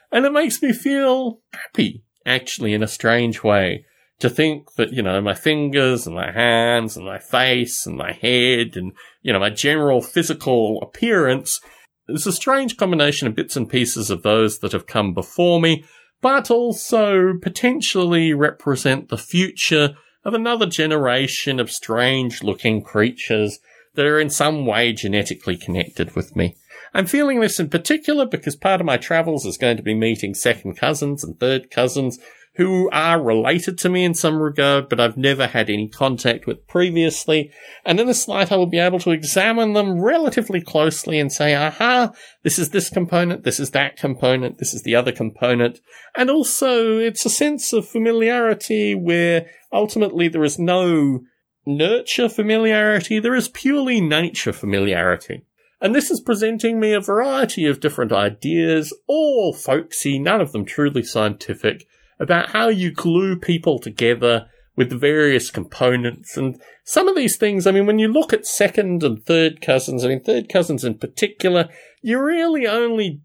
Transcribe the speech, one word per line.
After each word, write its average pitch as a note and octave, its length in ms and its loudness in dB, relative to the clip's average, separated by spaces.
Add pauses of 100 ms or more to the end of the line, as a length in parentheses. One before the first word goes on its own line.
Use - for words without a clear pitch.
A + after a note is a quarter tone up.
(120)
And B3 140 2
it C#4 60 2
makes D4 320 0
me B3+ 100 4
feel C4 680 0 (120)
happy, - 480 -4 (260)
actually, B2+ 460 -2
in G#2+ 80 0
a G#2+ 60 -2
strange A#2 560 0
way, G2+ 420 2 (320)
to A#2+ 120 0
think D3+ 480 -2
that, A2+ 140 -2
you B2 120 -4
know, F#2+ 180 0
my G2+ 140 -2
fingers C#3 720 0
and E2+ 80 -8
my F2 160 -6
hands A#2 680 0
and F2+ 80 -14
my G2 140 -10
face B2 640 -2
and - 100 -8
my F2+ 180 -6
head B2 600 0
and, F#2 180 -8 (280)
you B2+ 100 -4
know, G2 80 2
my G#2 120 0
general C#3+ 500 2
physical B2+ 800 -2
appearance E3+ 800 0 (480)
is D3 180 -4
a G3 60 -2
strange C4 460 -2
combination D3 500 0
of A2 80 -4
bits - 200 -4
and A#2+ 140 -4
pieces A#2 400 -2
of F#2 140 -4
those G#2+ 360 2
that G2+ 120 -6
have F#2+ 160 -4
come G2+ 260 -2
before E3+ 480 0
me, D#3+ 220 2 (360)
but C4+ 300 2
also G#3+ 880 2
potentially F3 960 0
represent C#3 760 0
the A#2 100 -6
future D#3+ 760 0 (280)
of G#3 100 -4
another A3+ 320 0
generation C3+ 920 0
of A2 100 -2
strange-looking A#2 1120 -2
creatures G#2+ 800 0 (340)
that C#3+ 120 0
are D3+ 140 2
in D3 120 0
some D3 340 0
way A#2 260 2
genetically G2+ 640 -2
connected - 600 -4
with - 200 -6
me. F2 200 0 (380)
I'm F#3+ 120 0
feeling C#4 360 0
this G#3+ 180 0
in D#3 100 -2
particular D4 560 0
because - 300 -6
part F#3+ 240 0
of F3 60 -4
my C3 120 0
travels D#3+ 480 -2
is F#2 120 -6
going A#2+ 200 2
to - 60 -8
be A2 100 0
meeting A2 400 -2
second G2+ 440 -2
cousins C#3+ 460 -2
and - 140 -12
third C3 320 -2
cousins B2+ 480 -2 (380)
who F#3 360 2
are E3 300 2
related C3+ 560 0
to F3+ 120 0
me F3+ 160 2
in E3+ 80 2
some D#3 280 0
regard, C#3+ 460 2
but A#2+ 120 0
I've A#2+ 180 2
never C3+ 280 2
had A2 240 0
any G#2+ 200 -2
contact B2 580 -2
with - 200 -6
previously. E3 840 0 (340)
And E3+ 140 2
in A#3 80 2
this A3+ 220 0
light, G3 200 0
I G#3 60 2
will F3+ 100 4
be E3+ 140 0
able F3+ 200 2
to F3 120 0
examine G#3 600 0
them G3 280 0
relatively A#3 600 0
closely D#3 580 0
and C#3+ 120 0
say, D3 220 0
"Aha, A3 600 0 (300)
this - 140 0
is E3 120 -2
this F#3+ 200 -2
component, F3 540 0
this B2 160 -2
is C#3 120 -6
that C#3 260 -2
component, B2+ 600 0
this - 160 -6
is - 100 -10
the A#2 120 0
other B2 160 2
component." A#2+ 680 -2 (340)
And B3+ 140 2
also, B3 680 2
it's A3+ 280 -2
a A3+ 40 0
sense D4 440 -2
of G#3+ 160 0
familiarity A3+ 1080 0
where E3+ 520 0 (260)
ultimately G3+ 560 0
there D#3+ 160 0
is D3 120 -2
no E3+ 640 2 (420)
nurture G#3+ 640 0
familiarity, G#3+ 920 2
there A#3 160 0
is B3 140 0
purely C4 500 0
nature D#3 540 0
familiarity. F#2 880 0 (400)
And G#3+ 120 2
this C#4+ 160 2
is D4 120 -2
presenting A3+ 580 0
me G#3+ 140 2
a G3+ 80 0
variety A3+ 640 0
of C#3+ 160 0
different B2 320 -2
ideas, D#3 800 0 (140)
all C#4 440 2
folksy, C#3 680 -4
none F#3 200 0
of D3 140 -2
them G#2 100 -4
truly C#3+ 400 -2
scientific, - 840 -4 (320)
about - 340 0
how A3+ 180 2
you F3+ 220 0
glue F3+ 460 0
people E3 400 0
together A#2 720 0 (300)
with C3 120 2
the B2+ 80 -6
various C#3+ 540 2
components. B2 880 -2
And C3 240 -4 (240)
some F#4 240 2
of F#4+ 60 2
these C4 200 0
things, G3+ 320 0
I F#3+ 40 6
mean, G3 140 4
when G#3+ 140 4
you A3 80 4
look C#4+ 240 2
at G#3+ 140 0
second F#3 580 -2
and A2+ 180 -2
third D#3+ 380 2
cousins, C3 460 -2
I - 20 0
mean, C3 160 -2
third A3+ 240 -2
cousins E3 380 0
in A2+ 120 -4
particular, F3+ 680 0 (340)
you're B3+ 240 -2
really D#4+ 400 0
only A3 600 -2